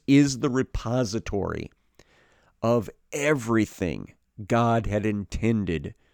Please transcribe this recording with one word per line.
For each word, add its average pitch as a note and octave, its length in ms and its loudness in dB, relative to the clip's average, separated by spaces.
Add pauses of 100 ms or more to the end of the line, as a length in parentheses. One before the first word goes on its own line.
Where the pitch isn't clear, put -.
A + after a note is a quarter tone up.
is C#3 340 4
the C#3+ 100 -2
repository A2+ 1200 -4 (880)
of A#2 280 0 (220)
everything A2+ 1000 0 (340)
God A#2 380 2
had G#2 200 -2
intended G2+ 920 -2 (180)